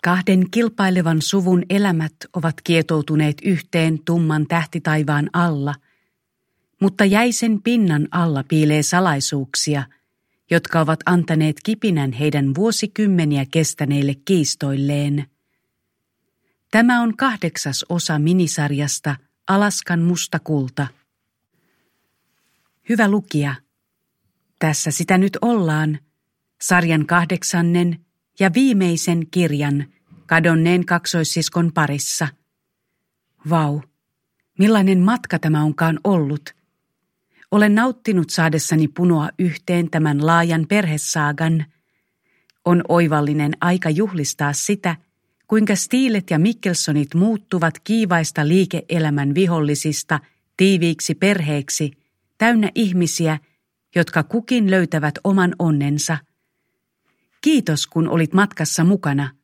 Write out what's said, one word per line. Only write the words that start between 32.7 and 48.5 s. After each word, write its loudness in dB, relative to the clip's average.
Vau, 0
millainen 4
matka 0
tämä 0
onkaan 0
ollut. 0
Olen 4
nauttinut 0
saadessani 0
punoa 0
yhteen -2
tämän 0
laajan 2
perhesaagan. -2
On 2
oivallinen 2
aika 0
juhlistaa -2
sitä, -4
kuinka 0
Stiilet -2
ja 2
Mikkelsonit -2
muuttuvat 0
kiivaista -2
liike-elämän 0